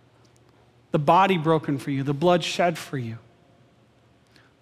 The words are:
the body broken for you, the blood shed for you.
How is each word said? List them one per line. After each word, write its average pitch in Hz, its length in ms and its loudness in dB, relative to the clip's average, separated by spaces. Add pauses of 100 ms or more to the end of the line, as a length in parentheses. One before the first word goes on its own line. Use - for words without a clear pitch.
(920)
the 165 80 0
body 180 380 4
broken 156 400 0
for 143 140 -8
you, 139 120 -4
the 143 100 -2
blood 175 300 2
shed 175 340 -2
for - 200 -12
you. 113 200 -8 (1400)